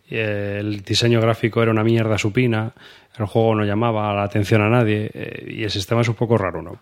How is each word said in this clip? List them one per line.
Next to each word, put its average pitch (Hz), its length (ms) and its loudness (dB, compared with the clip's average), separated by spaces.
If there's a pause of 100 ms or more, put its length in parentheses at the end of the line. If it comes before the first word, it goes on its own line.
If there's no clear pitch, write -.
y, - 60 -10
eh, 104 460 -4
el 104 220 -6
diseño 117 380 2
gráfico 113 420 2
era 113 100 4
una 110 100 2
mierda 113 340 2
supina, 110 580 0 (440)
el 107 80 -2
juego 113 300 2
no 107 80 0
llamaba 107 500 0
la 101 80 0
atención 104 400 2
a 104 60 2
nadie, 107 440 2
eh, - 440 -12
y 110 80 -6
el 101 60 -4
sistema 110 320 0
es 113 60 -2
un 117 60 -2
poco 113 240 2
raro, 87 240 -4
¿no? 92 200 -14